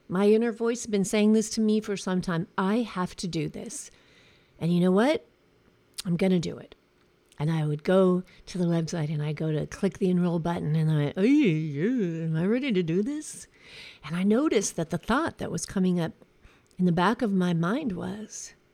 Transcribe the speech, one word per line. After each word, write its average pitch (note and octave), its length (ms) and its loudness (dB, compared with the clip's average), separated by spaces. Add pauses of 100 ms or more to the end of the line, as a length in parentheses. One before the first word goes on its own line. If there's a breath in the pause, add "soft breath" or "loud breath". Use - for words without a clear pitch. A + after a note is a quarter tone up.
My F#3+ 180 2
inner A3 240 4
voice A#3 300 -2
has - 60 -10
been G3+ 180 0
saying G#3+ 280 4
this A3 180 2
to A3 100 -2
me G#3+ 200 2
for G#3 140 -4
some F#3 240 -2
time. E3+ 280 -4 (100)
I G3 200 0
have G3+ 400 -4
to G3+ 100 -8
do D#3+ 200 -4
this. - 440 -12 (680 soft breath)
And E3+ 140 0
you F3 80 4
know F#3 100 4
what? A#3 360 2 (760)
I'm E3+ 140 -2
gonna F#3 220 4
do - 180 -6
it." - 160 -20 (640)
And D3+ 120 0
I D#3+ 140 0
would D3 180 -2
go F#3 400 4 (220 soft breath)
to - 140 -12
the F3+ 80 2
website E3 440 -2
and D3+ 100 -2
I D3+ 120 -2
go D#3 180 -2
to D3 140 -2
click - 320 -4
the F#3 120 0
enroll F3 280 2
button D#3+ 380 -2
and D#3 140 2
I, D3 280 0
"Oh, F#3+ 60 2
yeah, C#4 240 4
yeah, E3 800 -2
am D#3+ 120 -2
I E3+ 80 0
ready B3+ 260 0
to F#3 120 2
do E3+ 180 0
this?" D4 460 -8 (580 loud breath)
And D3+ 100 -6
I F3+ 80 -2
noticed G#3+ 520 2
that E3 160 -4
the F3 80 -4
thought B3+ 400 -2
that E3+ 120 -6
was D#3+ 140 -6
coming F3+ 340 0
up D#3+ 120 -2 (640 soft breath)
in F#3 80 2
the F3+ 60 4
back F3+ 320 2
of G3+ 100 0
my F3+ 200 2
mind G3 400 -2
was, F#3 600 -12 (200)